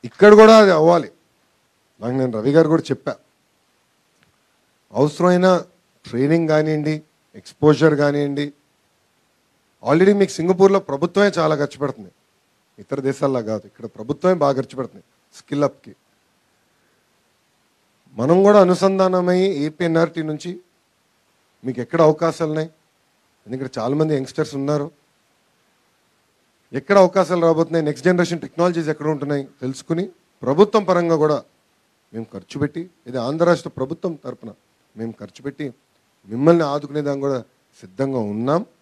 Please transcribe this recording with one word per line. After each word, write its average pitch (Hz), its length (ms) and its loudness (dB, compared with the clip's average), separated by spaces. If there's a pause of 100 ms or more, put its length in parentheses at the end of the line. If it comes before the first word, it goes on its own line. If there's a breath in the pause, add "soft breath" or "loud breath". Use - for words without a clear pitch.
ఇక్కడ 208 320 8
కూడా 220 220 10
అది 190 140 4
అవ్వాలి. 160 320 2 (920)
నాకు 120 180 -6
నేను 127 180 -4
రవి 117 200 -2
గారు 160 160 4
కూడా 160 180 0
చెప్పా, 131 220 -6 (1900)
అవసరమైన 175 500 0 (580)
ట్రైనింగ్ 156 460 0
కానివ్వండి, 156 420 -2 (460)
ఎక్స్‌పోజర్ 151 600 2
కానివ్వండి, 143 440 -2 (1400)
already 185 320 4
మీకు 190 180 -2
సింగపూర్లో 190 420 2 (100)
ప్రభుత్వమే 180 480 -2
చాలా 156 240 0
ఖర్చు 139 200 -10
పెడుతుంది, 110 300 -10 (680)
ఇతర 139 160 -8 (100)
దేశాల్లో 135 420 -4
కాదు, 107 200 -6
ఇక్కడ 113 160 -20 (100)
ప్రభుత్వమే 139 480 -2
బాగా 139 160 0
ఖర్చు 127 200 -12
పెడుతుంది - 240 -14 (340)
స్కిల్ 143 300 -4
అప్కి. - 240 -12 (2250)
మనం 156 260 4
కూడా 208 200 8
అనుసంధానమై 185 720 0 (260)
ఏపీ 156 240 -6
ఎన్ఆర్టీ 165 400 -2
నుంచి 156 220 -10 (1120)
మీకు 123 180 -8
ఎక్కడ 165 240 -4
అవకాశాలు 156 460 -2
ఉన్నాయి, 160 160 -6 (760)
ఎందుకంటే 131 340 -10
చాలామంది 151 380 -2
యంగ్‌స్టర్స్ 147 420 -8
ఉన్నారు, 143 260 -4 (1900)
ఎక్కడ 202 240 0
అవకాశాలు 180 440 0
రాబోతున్నాయి, 160 420 0
నెక్స్ట్ 131 200 -4
జనరేషన్ 175 360 0
టెక్నాలజీస్ 170 480 -4
ఎక్కడ 151 220 -8
ఉంటున్నాయి 143 300 -6 (180)
తెలుసుకుని 165 420 -8 (400)
ప్రభుత్వం 196 440 2
పరంగా 175 340 0
కూడా 151 160 0 (760)
మేము 110 220 -12
ఖర్చు 95 280 -18
పెట్టి, 147 200 -8 (260)
ఇది 127 180 -8
ఆంధ్ర 160 240 -2
రాష్ట్ర 165 280 -2
ప్రభుత్వం 170 340 -8 (120)
తరపున 117 260 -16 (480)
మేము 113 220 -10
ఖర్చు 101 260 -20
పెట్టి 139 200 -12 (640)
మిమ్మల్ని 156 400 2
ఆదుకునేదాన్ని 143 540 -6
కూడా 135 120 -4 (420)
సిద్ధంగా 131 400 -6 (140)
ఉన్నాం. 135 260 -2 (220)